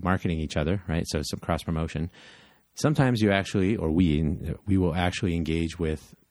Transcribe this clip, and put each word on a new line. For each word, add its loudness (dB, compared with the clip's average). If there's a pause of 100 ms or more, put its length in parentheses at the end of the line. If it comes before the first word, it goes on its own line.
marketing 2
each -4
other, 0
right? 0
So -2
some -8
cross -4
promotion. -4 (640)
Sometimes 2
you 4
actually, 2
or -2
we, 2 (100)
we 2
will 2
actually -2
engage -2
with -4 (160)